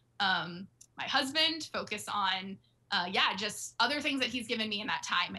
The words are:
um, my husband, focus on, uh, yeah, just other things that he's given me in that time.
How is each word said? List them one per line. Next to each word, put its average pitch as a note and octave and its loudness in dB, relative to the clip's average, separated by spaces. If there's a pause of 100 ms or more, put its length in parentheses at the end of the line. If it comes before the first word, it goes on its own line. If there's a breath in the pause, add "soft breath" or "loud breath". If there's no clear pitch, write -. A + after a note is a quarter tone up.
(200 soft breath)
um, F3+ 0 (280)
my - -6
husband, D#4 2
focus G#3 -4
on, F#3+ 0 (320 soft breath)
uh, F3+ 2
yeah, A#3 4
just G#3 -4
other C4+ 2
things C#4+ 0
that B3 0
he's A#3 -4
given A3 -2
me G3+ -4
in G#3 -6
that E3 -2
time. F3+ 0